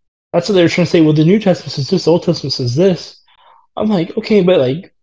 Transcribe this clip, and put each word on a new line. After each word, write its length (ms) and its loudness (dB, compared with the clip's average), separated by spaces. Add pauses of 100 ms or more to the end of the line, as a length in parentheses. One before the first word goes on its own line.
(340)
That's 160 -2
what 60 0
they 60 4
were 80 4
trying 160 0
to 60 -6
say. 100 4
"Well, 120 4
the 120 2
New 140 4
Testament 320 -2
says 180 -8
this, 180 -2
Old 140 2
Testament 320 -4
says 220 -4
this." 400 -2 (600)
I'm 140 -2
like, 280 -2
Okay, 240 0
but, 180 2
like, 320 -4 (120)